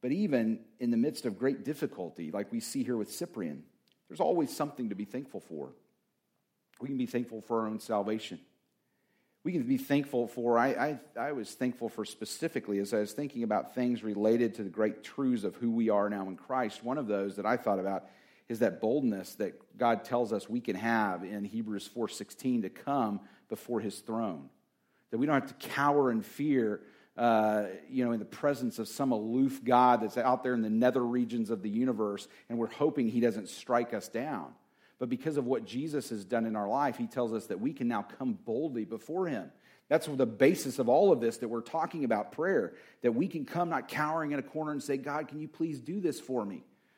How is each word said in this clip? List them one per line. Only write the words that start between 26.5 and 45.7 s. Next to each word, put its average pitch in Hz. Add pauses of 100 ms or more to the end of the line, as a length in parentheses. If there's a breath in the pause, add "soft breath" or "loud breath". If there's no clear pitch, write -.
uh, 107 (260)
you 127
know, 120
in 113
the 101
presence 127
of 107
some 135
aloof 120
God 123
that's 107
out 127
there 127
in 117
the 107
nether 123
regions 117
of 107
the 107
universe, 107 (220 loud breath)
and 117
we're 117
hoping 143
he 117
doesn't 107
strike 123
us 101
down. 113 (460 soft breath)
But 123
because 139
of 127
what 120
Jesus 135
has 104
done 113
in 110
our 104
life, 127
he 117
tells 117
us 107
that 92
we 135
can 123
now 110
come 127
boldly 120
before 156
him. 110 (360 soft breath)
That's 156
the 135
basis 135
of 123
all 180
of 135
this 113
that 120
we're 113
talking 160
about, 110
prayer, 151 (280 loud breath)
that 120
we 156
can 147
come 170
not 135
cowering 156
in 143
a -
corner 151
and 143
say, 139
"God, 143
can 147
you 151
please 156